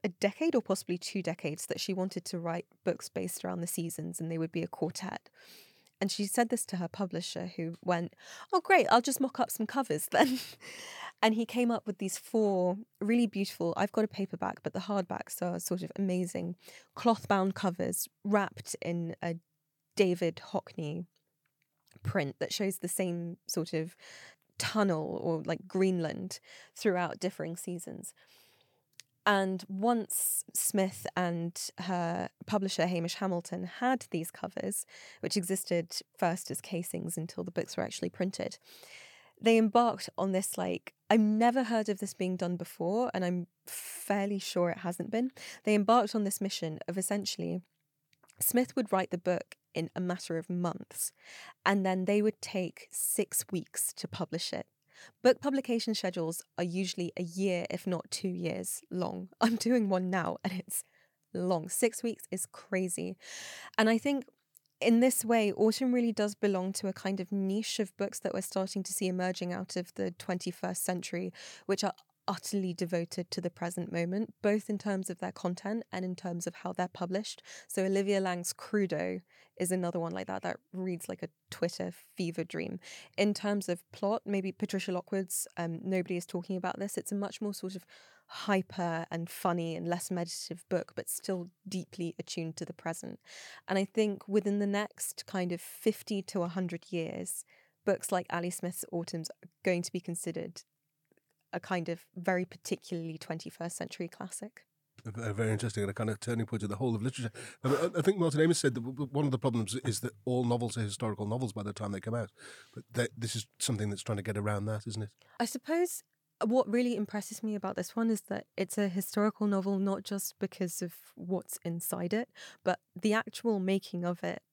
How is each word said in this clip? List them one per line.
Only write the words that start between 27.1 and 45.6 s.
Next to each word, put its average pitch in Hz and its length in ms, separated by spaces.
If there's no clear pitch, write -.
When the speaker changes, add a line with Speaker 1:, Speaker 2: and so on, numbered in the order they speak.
Speaker 1:
differing 165 340
seasons. - 580
And 190 440
once 214 760
Smith - 540
and 175 400
her 175 480
publisher, 190 420
Hamish 175 260
Hamilton, 180 640
had 254 320
these 170 220
covers, - 540
which - 160
existed 180 580
first 180 320
as - 100
casings 170 560
until 170 280
the 180 80
books - 240
were - 80
actually - 260
printed, - 480
they 226 160
embarked 226 600
on 190 140
this, 185 260
like, - 380
I've 220 80
never 233 460
heard 220 240
of 196 100
this - 160
being 185 220
done 175 200
before, 185 560
and 185 120
I'm 175 240
fairly 202 720
sure 175 320
it - 80
hasn't 175 320
been. 247 220